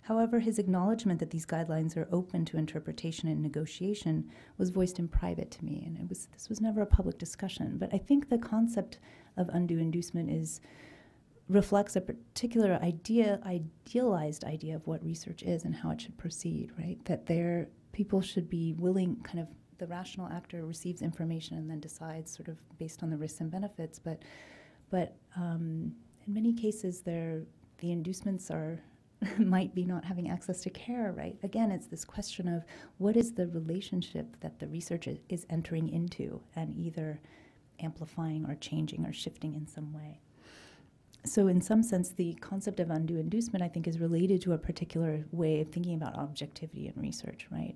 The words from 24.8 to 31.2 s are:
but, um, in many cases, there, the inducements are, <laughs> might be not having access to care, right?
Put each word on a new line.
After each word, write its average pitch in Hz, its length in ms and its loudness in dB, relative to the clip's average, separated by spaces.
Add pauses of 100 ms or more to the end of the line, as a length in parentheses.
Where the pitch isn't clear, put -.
but, 180 260 2 (200)
um, 165 600 -2 (300)
in 202 80 -2
many 220 200 6
cases, 214 480 0
there, 165 420 -2 (340)
the 175 140 -2
inducements 180 600 -2
are, 160 300 -2 (300)
<laughs> - 260 -2
might 190 360 6
be 180 120 0
not 180 180 -2
having 175 260 -2
access 180 340 -4
to 190 60 -2
care, 233 440 -4
right? - 280 -6